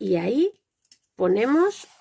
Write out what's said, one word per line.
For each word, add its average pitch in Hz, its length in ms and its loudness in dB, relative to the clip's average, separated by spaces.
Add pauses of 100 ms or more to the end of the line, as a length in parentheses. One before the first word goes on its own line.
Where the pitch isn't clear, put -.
y 190 160 -2
ahí 247 360 -2 (640)
ponemos, 254 720 0 (140)